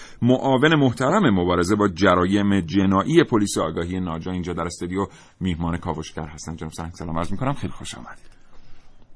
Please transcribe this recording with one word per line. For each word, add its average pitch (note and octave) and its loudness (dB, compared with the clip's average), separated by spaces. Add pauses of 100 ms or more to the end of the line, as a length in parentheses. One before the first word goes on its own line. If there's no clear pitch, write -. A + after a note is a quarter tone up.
(220)
معاون C3 4
محترم C#3+ 2
مبارزه F2 2
با G#2 4
جرایم F#2+ 4
جنایی F#2+ 4
پلیس G#2+ 0
آگاهی F2 -2
ناجا، F2 -6
اینجا F2+ -4
در E2 -4
استودیو F2+ -4 (320)
میهمان E2+ -2
کاوشگر D#2+ -8
هستن. D#2+ -14
جناب D#2+ -10
سرهنگ E2 -12
سلام E2+ -8
عرض F2 -2
می‌کنم، C3 -2
خیلی F#2+ -6
خوش - -12
آمدید. - -18 (880)